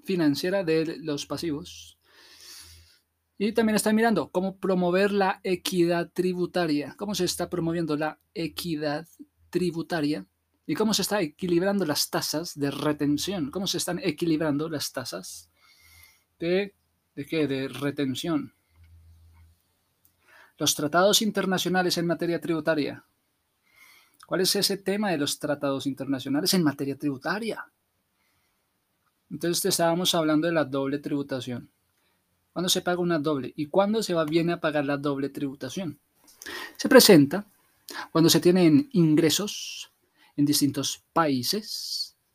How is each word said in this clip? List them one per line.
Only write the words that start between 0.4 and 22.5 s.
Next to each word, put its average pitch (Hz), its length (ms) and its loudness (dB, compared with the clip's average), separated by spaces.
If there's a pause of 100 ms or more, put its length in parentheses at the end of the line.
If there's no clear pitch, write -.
de 160 340 0
los 147 280 -6
pasivos. 151 760 -8 (1400)
Y 208 140 -2
también 214 240 2
están 214 200 2
mirando 220 360 2
cómo 190 260 -2
promover 185 540 2
la 196 320 0
equidad 175 680 0
tributaria, 175 840 -2
cómo 208 160 -6
se 180 120 0
está 170 240 -4
promoviendo 165 460 -2
la 156 240 -6 (140)
equidad 156 760 -6 (420)
tributaria 165 760 -2 (400)
y 147 100 -2
cómo 214 180 2
se 190 100 0
está 208 180 0
equilibrando 175 640 0
las 147 240 -2
tasas 170 480 -4
de 139 140 -2
retención, 147 800 -2
cómo 185 160 -4
se 170 100 -2
están 175 260 -4
equilibrando 156 640 0
las 147 220 -6
tasas - 600 -12 (880)
de, 185 360 -2 (400)
¿de 143 100 -10
qué? 156 220 0
De 135 200 -4
retención. 139 880 -4 (2000)
Los 147 160 0
tratados 175 480 2
internacionales 185 760 0
en 170 100 -2
materia 170 340 -2
tributaria. 151 640 -2 (1200)